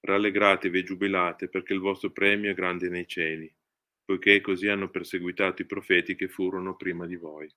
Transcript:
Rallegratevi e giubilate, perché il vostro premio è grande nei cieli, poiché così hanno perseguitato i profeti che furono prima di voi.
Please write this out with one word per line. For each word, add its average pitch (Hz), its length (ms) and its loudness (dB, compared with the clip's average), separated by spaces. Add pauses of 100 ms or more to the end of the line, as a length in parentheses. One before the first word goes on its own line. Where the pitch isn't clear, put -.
Rallegratevi 98 800 4
e - 20 -2
giubilate, 92 680 0
perché 95 240 -4
il 98 60 0
vostro 95 320 -2
premio 101 400 2
è 95 40 -2
grande 90 340 -2
nei 87 180 -4
cieli, 80 480 -4 (500)
poiché 98 360 6
così 95 260 -2
hanno 98 240 0
perseguitato 90 720 -4
i - 40 -6
profeti 92 500 0
che 95 100 -4
furono 92 480 -4
prima 87 320 -6
di 90 80 -8
voi. 78 420 -12